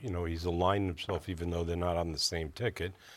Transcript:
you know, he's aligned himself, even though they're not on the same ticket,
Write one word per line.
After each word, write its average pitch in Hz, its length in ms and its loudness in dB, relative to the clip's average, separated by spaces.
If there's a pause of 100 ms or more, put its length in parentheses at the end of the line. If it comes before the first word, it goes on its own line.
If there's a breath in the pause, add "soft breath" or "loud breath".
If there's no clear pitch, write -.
you 123 80 -4
know, 87 140 0
he's 82 200 -2
aligned 90 440 4
himself, 87 400 -2
even 85 220 -2
though 87 120 0
they're 85 140 0
not 87 200 2
on 85 140 2
the 78 80 -4
same 80 320 0
ticket, 92 440 -4 (220 loud breath)